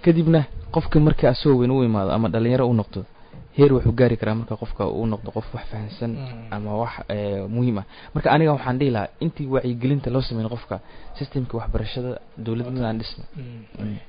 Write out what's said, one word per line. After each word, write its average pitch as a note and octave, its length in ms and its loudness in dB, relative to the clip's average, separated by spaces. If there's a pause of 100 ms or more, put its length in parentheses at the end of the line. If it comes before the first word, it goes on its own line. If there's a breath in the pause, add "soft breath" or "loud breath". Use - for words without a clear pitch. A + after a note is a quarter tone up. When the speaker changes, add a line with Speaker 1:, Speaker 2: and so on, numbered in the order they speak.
Speaker 1:
kadibna E3 440 6 (260)
qofka D#3+ 280 2
markii D3+ 280 6
asoo C3+ 300 4
weyn B2 140 2
u C3 120 2
imaado G#2 280 2
ama A2 180 2
dhalinyaro A#2+ 400 2
u B2 40 4
noqdo, G2+ 300 0 (540 loud breath)
heer C#3+ 160 8
wuxuu A#2+ 180 4
gaari A#2 260 4
karaa A2 180 -2
marka A2+ 200 -6
qofka G#2 320 -4
uu F2+ 180 -2
noqdo G#2+ 260 -4
qof - 220 -8
wax - 180 -10
fahansan G#2+ 400 -8
Speaker 2:
Mm. A#2 400 -10
Speaker 1:
ama G#2 260 -6
wax, A#2 140 -4 (180)
ee, G2+ 380 -4
muhiim A#2 300 0
ah. F#2+ 80 -6 (280 loud breath)
Marka - 180 0
aniga D#3 220 4
waxaan B2+ 260 -2
dhihi C#3 120 2
lahaa, G#2 160 -2 (120)
intii D3+ 280 -4
wacyigelinta B2+ 640 0
loo C3 120 0
sameyn A2+ 280 -4
qofka, A2+ 300 -8 (380 loud breath)
systemka B2+ 400 -6
waxbarashada A2 640 -4 (180)
dowladnimada A#2+ 520 -4
aan A2 100 -4
dhisno. - 240 -12 (120)
Speaker 2:
Mm. C3+ 80 -12 (360)
Speaker 1:
Mm. G#2 180 -6 (120)